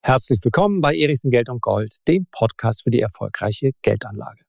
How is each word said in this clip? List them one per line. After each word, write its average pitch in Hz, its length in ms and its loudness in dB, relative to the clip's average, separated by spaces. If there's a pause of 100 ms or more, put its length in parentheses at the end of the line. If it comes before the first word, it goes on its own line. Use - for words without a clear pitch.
Herzlich 131 380 2
willkommen 190 360 2
bei 151 160 2
Erichsen 147 360 0
Geld 120 160 2
und 123 120 -8
Gold, 107 320 -2 (140)
dem 180 240 2
Podcast - 540 -2
für 120 80 2
die 117 80 2
erfolgreiche 107 720 -4 (100)
Geldanlage. 104 680 -4